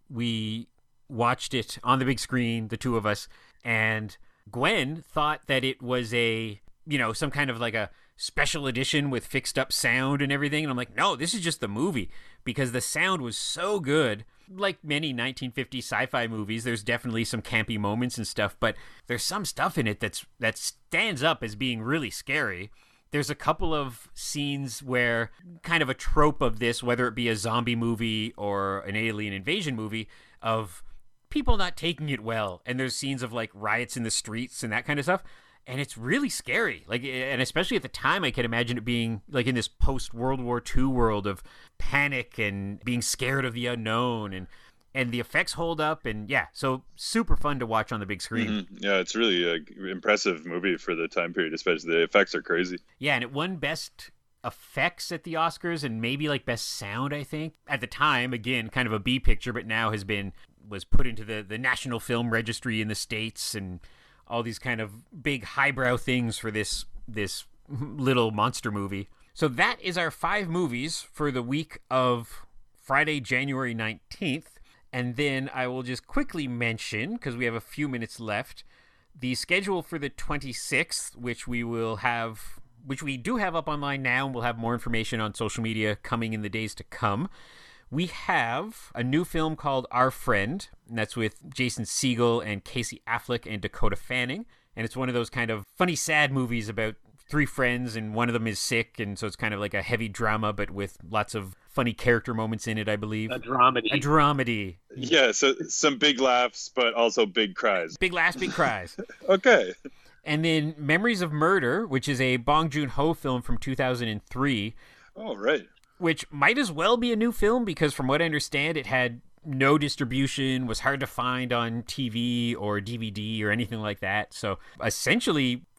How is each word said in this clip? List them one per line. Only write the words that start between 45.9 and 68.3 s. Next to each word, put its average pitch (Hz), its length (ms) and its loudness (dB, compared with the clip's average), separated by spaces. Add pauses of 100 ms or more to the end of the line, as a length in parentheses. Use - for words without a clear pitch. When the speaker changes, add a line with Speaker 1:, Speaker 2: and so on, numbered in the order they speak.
Speaker 1:
and 107 240 -4
yeah, 127 240 2
so 131 300 -2 (120)
super - 400 4
fun 147 240 2
to 120 60 -2
watch 110 260 0
on 113 80 -2
the 101 60 -4
big 98 160 -6
screen. 113 260 -2
Speaker 2:
Mm-hmm. 101 320 -4
Yeah, 98 200 4
it's 90 160 -2
really 92 400 4
an 80 100 -6 (240)
impressive 95 560 2
movie 87 320 0
for - 160 -4
the 82 140 -2
time 85 260 -2
period, 82 220 0
especially 82 400 0
the 82 80 6
effects 95 320 4
are 78 80 -4
crazy. 90 340 0 (220)
Speaker 1:
Yeah, 139 160 0
and 123 80 -2
it 123 100 -8
won 170 220 -4
Best - 560 -8 (320)
Effects - 680 -4
at 160 120 -8
the 165 100 -10
Oscars 165 500 -2
and 113 160 -4
maybe, 139 300 -2
like, 139 160 -2
Best 117 240 -4
Sound, 120 420 -6
I 147 120 -6
think. 156 320 -8 (120)
At 139 140 -2
the 123 60 -4
time, 127 460 2
again, 117 360 -2
kind 127 180 0
of 107 60 0
a 107 60 0
B 123 200 0
picture, 123 320 6
but 107 140 -6
now 113 240 0
has 107 140 -2
been, 98 280 -2 (380)
was 98 140 -8
put - 240 10
into 107 180 -2
the, 107 160 -6
the 104 160 -8
National 123 420 0
Film 120 300 0
Registry 113 520 0
in 107 60 0
the 107 60 -2
States - 600 -6
and 92 240 -6 (480)
all 117 140 -2
these 113 160 -6
kind 120 240 -4
of 104 100 -6 (300)
big 139 220 -2
highbrow 135 540 2
things 120 420 0
for 113 100 -4
this, 104 360 -2 (220)
this 104 380 -4 (240)
little 131 640 2